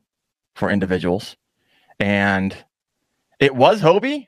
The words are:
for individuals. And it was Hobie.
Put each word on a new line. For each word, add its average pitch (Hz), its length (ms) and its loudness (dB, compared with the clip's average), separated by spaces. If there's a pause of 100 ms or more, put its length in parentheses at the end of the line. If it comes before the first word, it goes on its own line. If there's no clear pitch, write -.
(560)
for 95 140 -4
individuals. 92 680 -4 (640)
And 101 560 -2 (880)
it 139 120 2
was 165 280 4
Hobie. 262 460 2